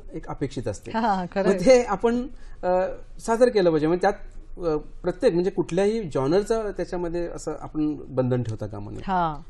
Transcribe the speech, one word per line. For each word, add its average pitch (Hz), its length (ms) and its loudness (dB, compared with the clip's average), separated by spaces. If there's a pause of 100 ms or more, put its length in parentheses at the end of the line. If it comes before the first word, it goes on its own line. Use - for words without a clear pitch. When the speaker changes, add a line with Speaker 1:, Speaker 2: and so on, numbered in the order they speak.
(140)
Speaker 1:
एक 160 140 -10
अपेक्षित 135 400 -4
असते. - 240 -8
Speaker 2:
हा, 214 340 0 (100)
खरं 190 140 2
आहे. 190 80 4
Speaker 1:
मग 180 80 0
ते 247 180 10
आपण, 233 440 0 (360)
अ, 185 180 4 (380)
सादर 233 300 4
केलं 196 200 6
पाहिजे. 156 180 2
म्हणजे 175 140 2
त्यात, 202 120 4 (440)
अ, 170 180 -2 (260)
प्रत्येक, 180 320 2
म्हणजे 180 180 2
कुठल्याही 202 520 0
जॉनरचा 175 580 2 (100)
त्याच्यामध्ये 175 560 -4
असं - 320 -8
आपण 151 380 -2 (100)
बंधन 127 360 0
ठेवता 110 220 -6
कामा 104 260 -10
नये. 107 160 -12
Speaker 2:
हा. 170 300 0 (120)